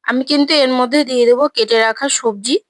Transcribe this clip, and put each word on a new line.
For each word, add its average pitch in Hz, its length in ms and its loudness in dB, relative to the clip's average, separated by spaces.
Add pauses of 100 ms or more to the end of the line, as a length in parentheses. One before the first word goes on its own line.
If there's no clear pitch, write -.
আমি 254 200 -2
কিন্তু 285 300 0
এর 269 200 2
মধ্যে 254 300 0
দিয়ে 247 220 0
দেবো 240 240 4
কেটে 226 300 0
রাখা 226 300 -2
সবজি। 226 460 -4 (140)